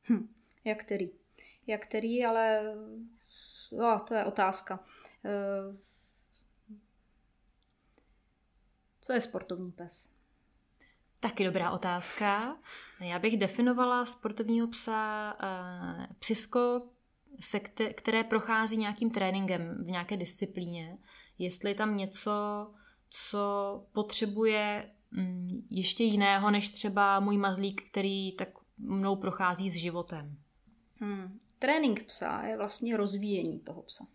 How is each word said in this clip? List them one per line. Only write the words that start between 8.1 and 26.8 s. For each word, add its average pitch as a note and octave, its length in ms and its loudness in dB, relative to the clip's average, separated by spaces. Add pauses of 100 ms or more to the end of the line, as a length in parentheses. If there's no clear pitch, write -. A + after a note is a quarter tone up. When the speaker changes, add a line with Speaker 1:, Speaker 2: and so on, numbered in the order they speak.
Speaker 1:
co - 120 -4
je A#3+ 80 4
sportovní F#3 500 -6
pes? - 420 -14 (1040)
Speaker 2:
Taky G3+ 240 -2
dobrá F3 280 2
otázka. G3+ 840 0 (420)
Já F3+ 200 -4
bych A3 180 2
definovala B3 680 4
sportovního A#3 600 0
psa, G#3+ 760 -2
eh, F3+ 640 -6 (120)
psisko, A#3+ 640 2 (580)
se - 200 0
kte-, G#3+ 340 -4
které A3+ 300 2
prochází A3 540 2
nějakým G#3+ 320 0
tréninkem F#3 720 0
v E3+ 60 -6
nějaké F3+ 280 -2
disciplíně. F3 800 -4 (420)
Jestli F3+ 320 0
je G3 40 -2
tam G#3+ 220 0
něco, G3 340 -2 (800)
co G3+ 720 -2 (100)
potřebuje, G#3 960 2 (220)
mm, F3+ 580 -4
ještě F#3+ 340 2
jiného, G3+ 480 6
než G#3 180 2
třeba G3 500 6